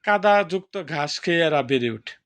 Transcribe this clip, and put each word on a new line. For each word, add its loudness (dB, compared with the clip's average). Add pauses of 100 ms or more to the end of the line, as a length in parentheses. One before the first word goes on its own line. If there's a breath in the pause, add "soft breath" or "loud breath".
কাদাযুক্ত 0
ঘাস -6
খেয়ে 0
এরা 2
বেড়ে 0
ওঠে। -12 (100)